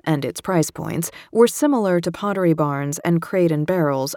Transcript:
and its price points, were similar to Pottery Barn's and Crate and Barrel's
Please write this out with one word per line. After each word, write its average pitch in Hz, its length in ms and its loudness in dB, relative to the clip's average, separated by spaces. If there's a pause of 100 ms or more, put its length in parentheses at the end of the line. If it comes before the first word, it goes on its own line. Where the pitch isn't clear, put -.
and 147 200 0
its - 160 -6
price 151 300 0
points, - 400 -6 (220)
were 226 160 6
similar 220 520 2
to 175 120 -4
Pottery 196 400 0
Barn's 143 480 -2
and 170 220 0
Crate 180 280 2
and 151 160 0
Barrel's 143 500 0